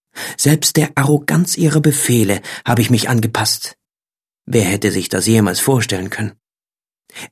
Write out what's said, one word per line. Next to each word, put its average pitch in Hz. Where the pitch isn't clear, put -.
Selbst 151
der 151
Arroganz 151
ihrer 156
Befehle 120
habe 120
ich 110
mich 113
angepasst. -
Wer 113
hätte 101
sich 95
das 95
jemals 107
vorstellen 101
können? 110